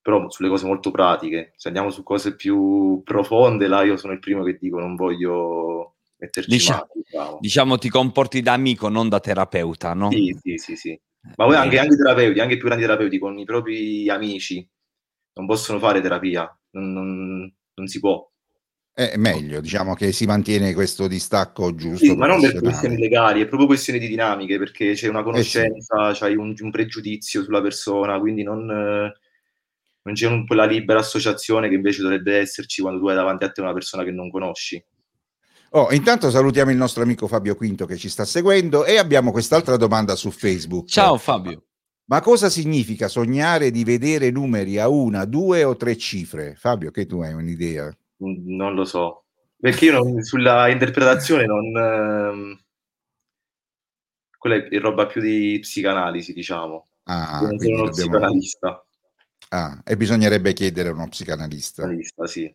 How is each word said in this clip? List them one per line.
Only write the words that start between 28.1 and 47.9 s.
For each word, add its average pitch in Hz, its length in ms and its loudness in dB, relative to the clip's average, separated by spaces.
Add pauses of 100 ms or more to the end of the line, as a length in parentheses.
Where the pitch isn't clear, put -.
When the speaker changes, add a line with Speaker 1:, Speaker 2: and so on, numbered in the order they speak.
Speaker 1:
quindi 107 240 -2
non, 110 280 -8
eh, 104 420 -4 (880)
non 104 120 -8
c'è 117 120 -2
un, 113 200 0
quella 110 180 4
libera 110 360 2
associazione 110 680 -2
che 95 60 2
invece 98 260 0
dovrebbe 95 380 0
esserci - 420 -4
quando 95 200 -4
tu 98 80 0
hai 95 80 2
davanti 95 280 0
a 95 80 -4
te - 80 -12
una 92 140 -4
persona 92 300 -8
che 90 80 -6
non 90 180 -10
conosci. 90 520 -8 (880)
Speaker 3:
Oh, 147 220 6
intanto 165 380 4
salutiamo 135 400 4
il 127 80 4
nostro 123 240 0
amico 117 240 0
Fabio 101 280 0
Quinto 101 300 -4
che 90 140 -8
ci 101 100 -10
sta 104 160 -6
seguendo 170 600 2
e 208 100 6
abbiamo 143 340 4
quest'altra 127 460 2
domanda 107 400 2
su 101 140 -6
Facebook. 90 580 -4
Speaker 2:
Ciao, 185 300 6
Fabio. 90 460 -4 (420)
Speaker 3:
Ma 143 140 2
cosa 214 280 6
significa 131 600 -2
sognare 139 640 0
di 117 120 0
vedere 127 460 2
numeri 110 480 -2
a 110 100 2
una, 117 380 2
due 165 380 2
o 131 120 2
tre 120 220 -2
cifre? 78 580 -8
Fabio, 104 360 -2
che 101 120 -4
tu 87 160 -6
hai 80 140 -6
un'idea? 80 600 -6 (300)